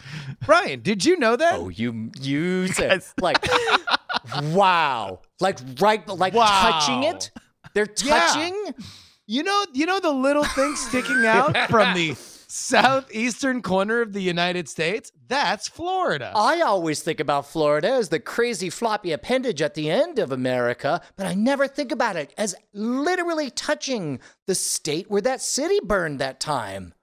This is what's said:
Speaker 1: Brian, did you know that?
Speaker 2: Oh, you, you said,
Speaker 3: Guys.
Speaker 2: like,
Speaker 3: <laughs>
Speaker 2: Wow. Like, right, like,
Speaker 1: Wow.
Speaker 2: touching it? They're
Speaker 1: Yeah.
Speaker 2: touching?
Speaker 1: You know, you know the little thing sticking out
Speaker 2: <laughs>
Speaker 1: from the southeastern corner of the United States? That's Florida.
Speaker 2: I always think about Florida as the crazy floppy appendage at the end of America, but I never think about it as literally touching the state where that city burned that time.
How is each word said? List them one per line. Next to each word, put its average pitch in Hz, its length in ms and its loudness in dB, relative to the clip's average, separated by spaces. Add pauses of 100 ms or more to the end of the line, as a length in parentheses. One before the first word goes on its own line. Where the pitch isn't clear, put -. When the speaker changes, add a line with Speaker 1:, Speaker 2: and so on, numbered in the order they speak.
(440)
Speaker 1:
Brian, 269 380 2
did 185 220 0
you 349 140 4
know 233 180 2
that? 330 220 2
Speaker 2:
Oh, 127 100 -8
you, 113 420 -4 (100)
you 170 480 -2
said, 185 220 0 (100)
Speaker 3:
Guys. - 200 -16
Speaker 2:
like, - 220 2
Speaker 3:
<laughs> 453 420 2 (680)
Speaker 2:
Wow. 151 680 2 (200)
Like, 190 180 0 (220)
right, 202 280 2
like, 185 260 -2
Speaker 1:
Wow. 226 120 6
Speaker 2:
touching 170 580 4
it? 359 260 -4 (440)
They're 208 140 0 (140)
Speaker 1:
Yeah. 277 180 4
Speaker 2:
touching? 339 540 0 (520)
Speaker 1:
You 240 160 -2
know, 403 300 0
you 277 140 0
know 381 140 0
the 339 120 2
little 285 320 2
thing 285 320 -2
sticking 254 500 0
out 240 300 4
Speaker 2:
<laughs> 240 140 0
Speaker 1:
from 202 240 4
the 165 200 -2 (340)
southeastern 254 1120 0
corner 196 380 2
of 220 120 -4
the 202 80 -4
United 175 480 0
States? 156 420 -4 (180)
That's 214 400 0
Florida. 302 680 -2
Speaker 2:
I 262 240 4
always 185 400 2
think 156 200 -4
about 143 260 0
Florida 151 440 2
as 240 200 0
the 156 100 0
crazy 208 500 -2
floppy 208 420 -2
appendage 233 500 -2
at 147 120 -2
the 151 160 -4
end 285 280 0
of 165 120 0
America, 127 720 0 (160)
but 190 100 -6
I 175 80 -2
never 269 320 2
think 269 240 -4
about 233 260 -2
it 143 200 -6
as 202 180 -2 (180)
literally 302 800 -2
touching 226 680 -4 (260)
the 185 80 0
state - 560 -4
where 202 120 0
that 247 180 -2
city 349 420 0
burned 170 380 -2
that 135 180 -6
time. 98 540 -6 (100)